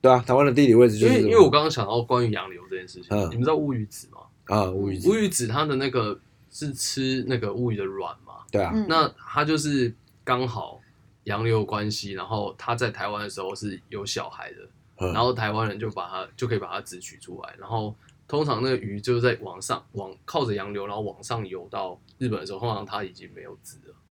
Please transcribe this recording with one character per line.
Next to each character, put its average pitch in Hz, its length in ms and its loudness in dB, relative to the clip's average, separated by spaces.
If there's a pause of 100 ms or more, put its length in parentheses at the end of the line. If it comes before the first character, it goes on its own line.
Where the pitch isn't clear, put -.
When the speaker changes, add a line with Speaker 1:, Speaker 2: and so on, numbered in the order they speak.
Speaker 1:
对 131 100 8
啊， 123 140 6
台 131 80 0
湾 139 140 6
的 135 60 4
地 143 160 6
理 117 60 10
位 120 140 10
置 107 80 2
就 107 120 4
是 127 60 8
这 117 60 6
么 - 0 -
Speaker 2:
因 - 60 4
为， - 60 4
因 233 40 8
为 208 80 12
我 135 60 6
刚 143 100 4
刚 156 100 0
想 123 140 -2
到 110 180 0
关 120 240 2
于 110 40 0
洋 95 200 -4
流 90 200 -16
这 95 60 -8
件 92 100 -10
事 92 140 -18
情， 90 100 -18
Speaker 1:
嗯。 104 200 0
Speaker 2:
你 - 40 -8
们 117 60 -2
知 123 60 2
道 156 100 4
乌 147 180 0
鱼 110 120 -2
子 - 260 -18
吗？ - 60 -20 (260)
Speaker 1:
啊， 98 260 2
乌 98 180 -2
鱼 95 80 -2
子。 95 120 2
Speaker 2:
乌 208 60 6
鱼 214 140 2
子 127 200 -2
它 139 160 0
的 147 100 0
那 135 160 0
个 107 300 -2 (300)
是 147 220 -8
吃 131 540 -2
那 127 100 -2
个 107 160 -2
乌 120 200 -2
鱼 107 40 -4
的 101 60 -4
卵 95 320 -6 (100)
嘛？ - 100 -20 (180)
Speaker 1:
对 101 100 2
啊。 85 100 0
Speaker 3:
嗯。 214 160 0
Speaker 2:
那 160 280 4
它 - 280 -2
就 156 120 2
是 143 360 0 (320)
刚 127 220 0
好 113 340 -8 (440)
洋 107 200 -4
流 113 200 2
关 104 240 -4
系， 101 240 -6
然 92 140 -8
后 104 320 -4
它 - 160 -2
在 120 160 0
台 98 160 -8
湾 104 160 -6
的 104 80 -8
时 98 100 -10
候 95 140 -6
是 104 340 -8
有 104 160 -10
小 104 240 -6
孩 - 220 -14
的， - 180 -20 (280)
Speaker 1:
嗯。 92 160 -2
Speaker 2:
然 110 100 2
后 123 100 2
台 110 200 -2
湾 110 160 -2
人 101 100 -8
就 110 140 -4
把 87 160 -8
它， 95 280 -8
就 123 120 -6
可 117 80 -2
以 - 20 0
把 98 80 -6
它 92 140 -8
殖 95 180 -16
取 - 200 -18
出 90 240 -16
来， - 140 -16
然 95 120 -18
后 110 260 -4 (320)
通 147 180 0
常 127 160 0
那 131 100 0
个 127 60 2
鱼 101 240 -6
就 120 200 0
在 117 200 2
往 95 220 -14
上， - 180 -4 (120)
往， 95 200 -10 (120)
靠 - 200 -2
着 113 80 -2
洋 101 200 -6
流， 101 120 -8
然 104 120 -8
后 110 60 -6
往 101 200 -10
上 110 240 -6
游 92 240 -12
到 95 260 -8 (220)
日 127 100 -2
本 104 120 -4
的 85 40 -10
时 95 80 -10
候， 95 60 -10
通 117 100 -4
常 104 160 -4
它 101 200 -6
已 92 80 -12
经 90 240 -20
没 87 60 -18
有 85 200 -18
籽 - 240 -20
了。 - 80 -20 (240)